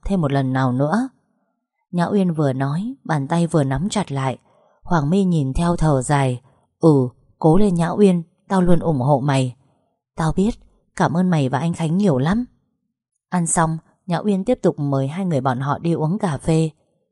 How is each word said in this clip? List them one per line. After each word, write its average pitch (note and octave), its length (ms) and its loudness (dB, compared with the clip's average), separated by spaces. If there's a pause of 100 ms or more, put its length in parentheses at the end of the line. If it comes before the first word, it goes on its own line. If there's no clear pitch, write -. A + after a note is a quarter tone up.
thêm G3 160 -2
một C#3+ 100 -2
lần C3+ 220 -2
nào C3 180 0
nữa." D#3 380 -2 (840)
Nhã F3 140 -2
Uyên F#3+ 280 0
vừa D3 200 0
nói, D#3 420 -4 (100)
bàn C#3+ 220 -2
tay E3+ 200 0
vừa D#3+ 160 0
nắm C#3 260 -2
chặt F#3+ 220 -4
lại. C3+ 260 -4 (460)
Hoàng D3+ 260 0
My G3 140 2
nhìn D#3 300 0
theo E3+ 220 0
thở D3+ 260 2
dài. C3+ 400 0 (380)
"Ừ, C#3 300 4 (300)
cố D#3+ 180 4
lên G3 180 4
Nhã E3 140 -2
Uyên, F3+ 340 2 (240)
tao F#3+ 140 0
luôn F3 180 6
ủng D3+ 200 -2
hộ C3+ 200 2
mày." C3+ 360 -2 (600)
"Tao D#3+ 200 -2
biết, G3+ 160 2 (440)
cảm D#3+ 220 0
ơn F#3 120 0
mày D3 200 0
và C3+ 100 -2
anh E3+ 140 -2
Khánh E3 240 -2
nhiều F#3+ 200 2
lắm." G3 280 0 (840)
Ăn F3 180 0
xong, D#3+ 300 0 (280)
Nhã E3+ 120 -4
Uyên F#3+ 280 -2
tiếp B3 160 0
tục D#3+ 180 0
mời C#3 280 -2
hai F3+ 180 -6
người D3+ 160 -2
bọn C3 180 -2
họ C#3 180 -4
đi E3+ 160 -2
uống D#3 260 -2
cà D#3+ 180 -2
phê. D#3+ 320 0 (420)